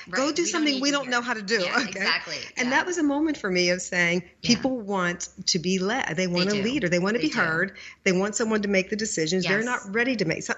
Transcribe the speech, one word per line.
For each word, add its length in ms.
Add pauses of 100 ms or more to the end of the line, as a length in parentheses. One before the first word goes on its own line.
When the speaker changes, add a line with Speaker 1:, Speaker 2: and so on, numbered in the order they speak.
Speaker 1:
Go 180
Speaker 2:
right. 100
Speaker 1:
do 60
Speaker 2:
We 40
don't 60
Speaker 1:
something 220
Speaker 2:
need 80
Speaker 1:
we 60
Speaker 2:
you 60
Speaker 1:
don't 80
Speaker 2:
here. 80
Speaker 1:
know 100
how 140
to 80
do." 180
Speaker 2:
Yeah, 200
Speaker 1:
Okay? 80
Speaker 2:
exactly. 480 (200)
Speaker 1:
And 120
Speaker 2:
Yeah. 80
Speaker 1:
that 100
was 100
a 60
moment 340
for 140
me 200
of 120
saying, 400 (180)
Speaker 2:
Yeah. 140
Speaker 1:
people 240
want 500 (180)
to 120
be 220
led. 360
They 120
want 220
Speaker 2:
They 100
Speaker 1:
a 20
Speaker 2:
do. 80
Speaker 1:
leader. 180
They 120
want 160
to 20
Speaker 2:
They 80
Speaker 1:
be 80
Speaker 2:
do. 60
Speaker 1:
heard. 320 (320)
They 80
want 240
someone 260
to 60
make 200
the 80
decisions. 480
They're 140
Speaker 2:
Yes. 80
Speaker 1:
not 260
ready 240
to 80
make, 200
so, 140